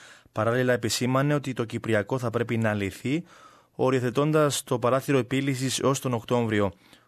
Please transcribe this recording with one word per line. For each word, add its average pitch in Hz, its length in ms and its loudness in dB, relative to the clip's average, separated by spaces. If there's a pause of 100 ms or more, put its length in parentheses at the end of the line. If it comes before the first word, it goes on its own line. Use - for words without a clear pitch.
(320)
Παράλληλα, 123 400 0
επισήμανε 127 640 0
ότι 135 180 -4
το 120 120 -4
Κυπριακό 113 540 -2
θα 123 120 -4
πρέπει 117 260 -2
να 110 180 0
λυθεί, 113 500 -4 (500)
οριοθετώντας 135 920 2
το 127 140 -2
παράθυρο 131 400 2
επίλυσης 131 600 -2
έως 135 220 0
τον 131 120 -4
Οκτώβριο. 110 600 0 (360)